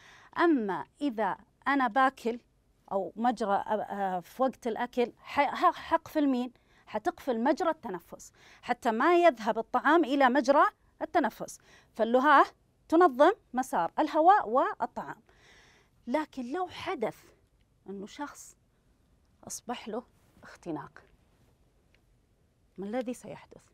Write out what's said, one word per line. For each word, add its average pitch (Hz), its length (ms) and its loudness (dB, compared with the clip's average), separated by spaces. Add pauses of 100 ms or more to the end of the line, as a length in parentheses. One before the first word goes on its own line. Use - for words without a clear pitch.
(380)
أما 220 480 2 (160)
إذا 214 360 -2 (300)
أنا 277 200 0
باكل 247 520 0 (520)
أو 190 240 -4
مجرى، 226 380 -2
آه، 202 280 -2
آه، 196 380 -6
في - 220 -10
وقت 262 260 -4
الأكل 240 520 -4
ح-، 269 360 -2
ح-، 311 200 2
حقفل - 520 -2
مين؟ 247 260 -2 (340)
حتقفل 226 560 -4
مجرى 311 260 0
التنفس - 640 -10 (300)
حتى 240 300 -4
ما 277 240 2
يذهب 226 420 2
الطعام 262 460 2
إلى 269 260 2
مجرى 277 360 4 (360)
التنفس، - 560 -4 (360)
فاللهاة 262 520 4 (440)
تنظم 311 420 6 (220)
مسار 220 460 -2
الهواء 311 500 4
والطعام. 233 720 -4 (840)
لكن 262 440 -6
لو 359 160 -6
حدث 277 500 -8 (720)
أنه 196 160 -12
شخص - 520 -16 (880)
أصبح - 400 -12
له 226 160 -10 (400)
اختناق، - 600 -14 (1700)
ما 190 80 -12
الذي 240 280 -8
سيحدث؟ - 500 -18 (100)